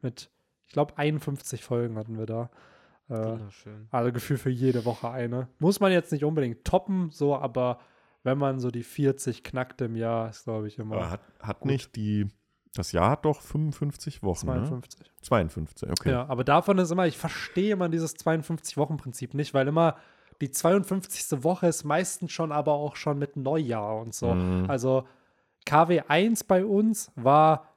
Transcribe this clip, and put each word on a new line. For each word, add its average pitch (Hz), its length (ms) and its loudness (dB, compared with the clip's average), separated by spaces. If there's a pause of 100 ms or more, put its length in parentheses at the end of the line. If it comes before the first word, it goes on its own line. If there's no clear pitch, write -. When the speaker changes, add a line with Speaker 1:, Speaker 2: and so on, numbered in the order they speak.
Speaker 1:
mit, - 280 -10 (380)
ich - 60 -20
glaub, 143 260 0
einundfünfzig 147 640 -4
Folgen 120 340 -2
hatten 110 220 -8
wir 110 80 -6
da. 117 240 -4 (600)
Äh, 123 40 -6
Speaker 2:
Wunderschön. 110 760 -8
Speaker 1:
also 120 180 2
gefühlt 120 300 -2
für 131 100 -2
jede 123 360 2
Woche 120 240 -4
eine. 123 380 -4 (120)
Muss 185 200 4
man 196 120 4
jetzt 175 200 2
nicht 147 120 0
unbedingt 147 400 0
toppen, 185 460 0
so, 143 260 0
aber 127 420 -2 (460)
wenn 131 140 2
man 135 200 0
so 123 140 -2
die 120 100 -6
vierzig 135 640 -2
knackt - 360 -6
im 117 140 -4
Jahr, 113 360 -2
ist, - 140 -18
glaub 110 200 -4
ich, 104 160 -10
immer 107 160 -6
Speaker 3:
Aber 87 140 -2
hat, 90 100 -6 (200)
hat 107 200 -8
Speaker 1:
gut. 139 100 -2
Speaker 3:
nicht 139 240 -2
die, 104 320 0 (480)
das - 160 -4
Jahr 90 200 4
hat 147 140 -2
doch 151 160 0
fünfundfünfzig 147 840 -6
Wochen, 95 240 -2
Speaker 1:
Zweiundfünfzig. 127 580 -4
Speaker 3:
ne? - 60 -20 (100)
Zweiundfünfzig, - 680 -2
okay. - 200 0
Speaker 1:
Ja, 127 180 0
aber 127 140 -2
davon 170 360 4
ist 175 120 2
immer, 180 160 2
ich 160 100 0
verstehe - 580 -2
immer 185 140 0
dieses 165 260 -2
zweiundfünfzig 160 640 -2
Wochen-Prinzip 139 580 -4
nicht, 143 200 -4
weil 135 140 4
immer 160 260 4 (460)
die 131 120 -4
zweiundfünfzigste 185 920 0
Woche 175 240 2
ist 165 180 0
meistens 165 460 -2
schon 160 220 -4
aber 151 220 2
auch 147 200 -4
schon 143 240 -2
mit 143 180 -6
Neujahr 120 640 -2
und 113 140 -12
so. 92 200 0
Speaker 3:
Mhm. 92 340 0
Speaker 1:
Also 131 360 0 (640)
K 160 220 6
W 170 180 4
eins 208 380 2
bei 185 200 4
uns 214 520 0
war 147 500 6 (100)